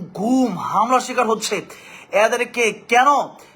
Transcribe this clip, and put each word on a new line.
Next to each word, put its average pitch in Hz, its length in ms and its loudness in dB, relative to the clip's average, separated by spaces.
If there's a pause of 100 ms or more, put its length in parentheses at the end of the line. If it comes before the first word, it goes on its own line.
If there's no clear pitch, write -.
(140)
গুম, 226 440 0
হামলার 233 420 0
শিকার 240 280 -2
হচ্ছে। 214 380 -4 (460)
এদেরকে 226 600 0
কেন - 360 2 (480)